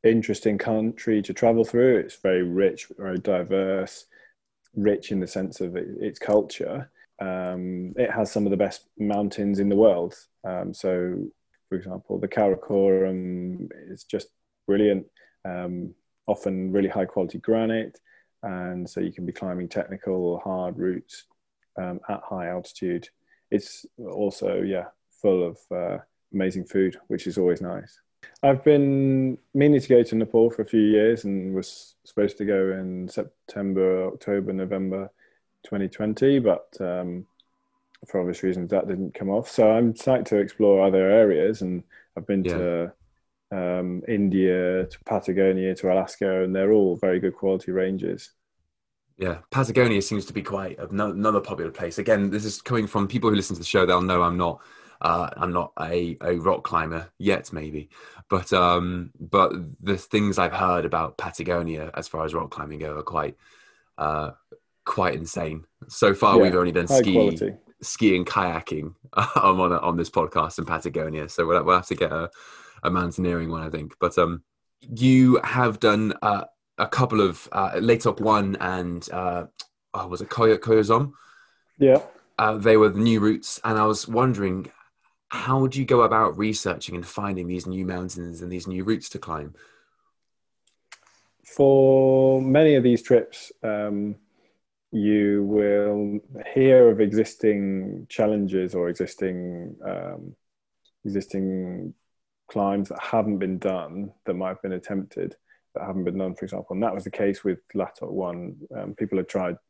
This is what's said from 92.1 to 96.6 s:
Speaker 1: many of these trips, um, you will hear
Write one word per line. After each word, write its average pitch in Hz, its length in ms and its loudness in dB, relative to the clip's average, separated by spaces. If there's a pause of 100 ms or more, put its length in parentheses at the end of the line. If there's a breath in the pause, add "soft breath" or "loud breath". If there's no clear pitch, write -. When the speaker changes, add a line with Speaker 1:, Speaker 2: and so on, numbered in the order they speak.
Speaker 1:
many 143 340 6
of 127 80 4
these 120 180 4
trips, - 500 2 (120)
um, 104 520 -4 (760)
you 104 520 2
will 104 760 0 (340)
hear 131 360 10